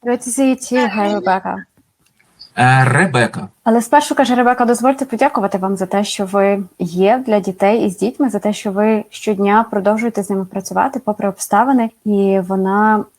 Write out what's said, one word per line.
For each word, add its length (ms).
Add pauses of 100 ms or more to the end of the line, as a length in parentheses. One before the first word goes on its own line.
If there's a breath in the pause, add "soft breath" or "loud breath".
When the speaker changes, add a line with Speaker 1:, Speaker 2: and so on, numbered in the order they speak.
Speaker 1:
Good 220
to 40
see 200
you 60
too. 420
Hi, 220
Rebecca. 360 (1000)
Speaker 2:
Е, 280
Ребека. 640 (160)
Speaker 1:
Але 180
спершу, 340
каже 200
Ребека, 300
дозвольте 400
подякувати 520
вам 200
за 80
те, 180
що 220
ви 380 (160)
є 460
для 140
дітей 460
і 40
з 80
дітьми, 320
за 100
те, 140
що 180
ви 380
щодня 600
продовжуєте 520
з 60
ними 160
працювати 540
попри 300
обставини, 600 (160)
і 340
вона 640 (160)